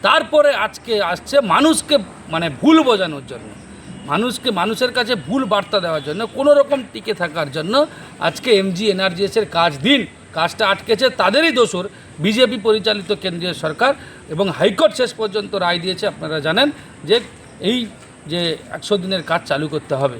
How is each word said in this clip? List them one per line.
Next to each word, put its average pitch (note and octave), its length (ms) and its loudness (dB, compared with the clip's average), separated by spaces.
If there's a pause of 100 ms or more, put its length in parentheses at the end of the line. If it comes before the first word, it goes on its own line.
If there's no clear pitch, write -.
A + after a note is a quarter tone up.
তারপরে D4 540 4
আজকে G#3+ 460 -4
আসছে F3 380 -2
মানুষকে C#4 560 4 (320)
মানে E3 180 -2 (140)
ভুল D#4+ 220 6
বোঝানোর F#3 440 0
জন্য, A2+ 220 -14 (580)
মানুষকে, G#3 440 -2
মানুষের G#3+ 420 -2
কাছে B3 220 -2
ভুল F#3+ 300 -2
বার্তা G3+ 360 -2
দেওয়ার D#3+ 240 -4
জন্য, D#3 220 -6
কোনো C#4 280 0
রকম C#4 240 2 (140)
টিকে G#3+ 220 -6
থাকার D#3+ 380 -4
জন্য D#3+ 220 -4 (460)
আজকে E3 280 -2 (120)
এমজি F#3+ 300 -2
এনআরজিএসের F#3+ 560 -2 (100)
কাজ E3+ 220 4
দিন, B3 220 4 (320)
কাজটা E3+ 360 -2
আটকেছে G3 420 0
তাদেরই C4 420 2
দোসর A3 320 0 (340)
বিজেপি A3 400 2
পরিচালিত G#3 520 0 (120)
কেন্দ্রীয় F3 320 -4
সরকার E3 380 0 (360)
এবং E3+ 220 -2
হাইকোর্ট G3 460 2
শেষ B3 180 0
পর্যন্ত G3+ 400 -6
রায় F3+ 240 0
দিয়েছে। F3+ 280 -6
আপনারা D#3 340 -4
জানেন F#3 280 2 (360)
যে F#3 120 4 (440)
এই A3 180 0 (480)
যে E3 140 -4 (300)
একশো - 260 -4
দিনের F#3 260 -4
কাজ D#3+ 220 -2
চালু D3 240 -2
করতে D3 260 -4
হবে। C3 260 -2